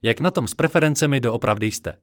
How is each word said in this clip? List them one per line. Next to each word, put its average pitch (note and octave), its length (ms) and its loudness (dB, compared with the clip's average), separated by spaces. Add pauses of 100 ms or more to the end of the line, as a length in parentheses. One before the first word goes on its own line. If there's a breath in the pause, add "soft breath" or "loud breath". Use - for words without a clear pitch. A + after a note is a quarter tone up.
jak A2+ 180 0
na E3+ 100 2
tom C3 180 -2
s - 60 -8
preferencemi D3+ 640 2
doopravdy A2 460 0
jste. - 360 -6